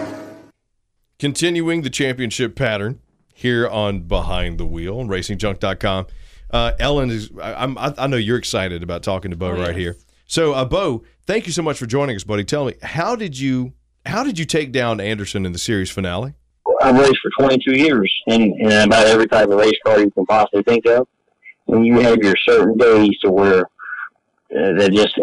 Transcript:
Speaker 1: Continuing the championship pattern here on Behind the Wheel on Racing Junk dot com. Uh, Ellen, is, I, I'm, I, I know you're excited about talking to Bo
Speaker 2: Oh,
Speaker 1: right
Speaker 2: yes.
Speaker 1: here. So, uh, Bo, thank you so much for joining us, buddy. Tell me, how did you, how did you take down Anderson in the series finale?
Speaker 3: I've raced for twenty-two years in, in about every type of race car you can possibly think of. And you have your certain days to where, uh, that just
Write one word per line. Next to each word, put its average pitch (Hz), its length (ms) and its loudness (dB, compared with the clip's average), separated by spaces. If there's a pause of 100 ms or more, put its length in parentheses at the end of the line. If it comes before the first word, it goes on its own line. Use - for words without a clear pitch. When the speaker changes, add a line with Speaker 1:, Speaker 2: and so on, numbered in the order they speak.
(1200)
Speaker 1:
Continuing 170 640 -2
the 131 80 -6
championship 127 640 -4
pattern 113 440 -4 (340)
here 120 340 0
on 101 340 -4
Behind 87 560 -2
the 87 80 -4
Wheel 85 340 -6
on 127 80 -8
Racing 95 300 -6
Junk 98 220 -4
dot 95 200 -4
com. 95 280 -4 (420)
Uh, 117 300 0
Ellen, 135 320 0
is, 107 180 -8 (120)
I, 101 120 -10 (100)
I'm, 131 140 -6
I, 139 200 -6
I 131 100 -2
know 135 100 -2
you're 113 200 0
excited 92 460 -4
about 85 200 -8
talking 95 280 -6
to 85 60 -10
Bo 90 120 -4
Speaker 2:
Oh, - 40 -4
Speaker 1:
right 87 160 -4
Speaker 2:
yes. 85 80 -6
Speaker 1:
here. 87 180 -6 (300)
So, 160 280 0
uh, 131 120 -2
Bo, 160 380 -2 (240)
thank 220 180 -2
you 175 80 -8
so 170 80 -4
much 156 160 -4
for 127 80 -10
joining 131 300 -2
us, 95 80 -12
buddy. 104 200 -4
Tell 147 220 -4
me, 120 160 -6
how 190 340 -6
did 180 240 -8
you, 131 340 -4 (320)
how 123 180 -4
did 262 160 -6
you 160 60 -4
take 156 260 -4
down 117 280 -2
Anderson 101 460 -6
in 90 80 -6
the 85 60 -10
series 95 300 -2
finale? 98 440 -6 (480)
Speaker 3:
I've 127 160 4
raced 139 240 4
for - 180 -6
twenty-two 131 380 2
years 135 340 2 (160)
in, 113 140 4 (180)
in 110 120 2
about 107 340 6
every 110 220 6
type 107 220 4
of 101 100 4
race 110 260 4
car 110 140 6
you 104 120 4
can 95 140 -2
possibly 104 380 2
think 117 240 2
of. 123 200 4 (600)
And 113 180 4
you 117 140 6
have 117 180 4
your 101 180 2 (120)
certain 110 300 4
days 107 340 6 (120)
to 101 80 4
where, 95 300 4
uh, - 1160 -6
that 98 120 4
just 104 320 2